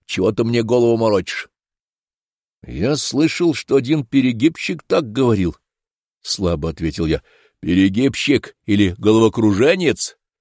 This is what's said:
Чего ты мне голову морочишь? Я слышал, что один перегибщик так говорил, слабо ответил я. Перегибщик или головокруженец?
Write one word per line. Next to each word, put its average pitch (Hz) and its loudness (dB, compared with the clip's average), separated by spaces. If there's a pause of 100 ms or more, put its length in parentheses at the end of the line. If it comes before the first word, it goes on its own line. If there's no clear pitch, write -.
Чего 107 -2
ты 113 -2
мне 117 0
голову 117 2
морочишь? 107 -2 (1200)
Я 107 -2
слышал, 156 0
что - -2
один 135 0
перегибщик 135 0
так 147 -2
говорил, 110 0 (680)
слабо 82 -4
ответил 80 -4
я. 78 -2 (380)
Перегибщик 101 0
или 101 2
головокруженец? 113 2 (240)